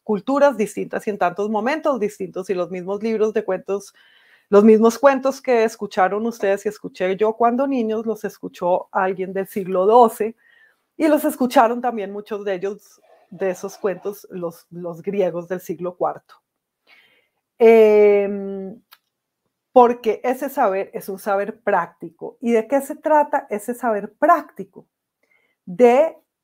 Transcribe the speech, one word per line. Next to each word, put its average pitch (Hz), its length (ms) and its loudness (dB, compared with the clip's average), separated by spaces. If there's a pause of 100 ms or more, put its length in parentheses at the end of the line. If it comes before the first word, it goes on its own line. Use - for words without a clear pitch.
culturas 269 540 0
distintas 196 500 -6
y 220 40 -6
en 202 80 -6
tantos 190 320 -2
momentos 254 500 -2
distintos, 185 500 -8
y 190 40 -2
los 175 160 -4
mismos 190 320 -8
libros 220 300 -2
de 214 120 -2
cuentos 196 480 -6 (580)
los 202 140 6
mismos 220 340 6
cuentos 269 440 2
que 233 220 2
escucharon 202 600 -4
ustedes 202 400 -4
y 208 60 -4
escuché 185 460 -6
yo 214 180 -2
cuando 240 320 0
niños, 226 400 -4
los 214 180 -6
escuchó 180 680 -4
alguien 190 420 -4
del 190 120 -6
siglo 185 380 -4
doce 226 520 4 (600)
y 320 100 0
los 302 200 2
escucharon 247 560 2
también 226 280 -6
muchos 202 360 -12
de 196 80 -2
ellos, 196 460 -10 (280)
de 190 220 -6
esos 190 260 -10
cuentos, 196 540 -8
los, 170 400 -10
los 170 320 -14
griegos 175 460 -2
del 185 120 -6
siglo 180 360 -8
cuarto. - 400 -6 (1200)
Em, 202 1200 4 (920)
porque 240 540 4
ese 262 240 -4
saber 196 460 -2
es 190 160 -12
un 190 80 -10
saber 202 420 -4
práctico. - 800 -4
¿Y 233 120 -2
de 220 140 2
qué 269 140 0
se 294 160 -10
trata 294 540 0
ese 214 240 -6
saber 214 400 -4
práctico? - 720 -2 (800)
De 247 500 4 (280)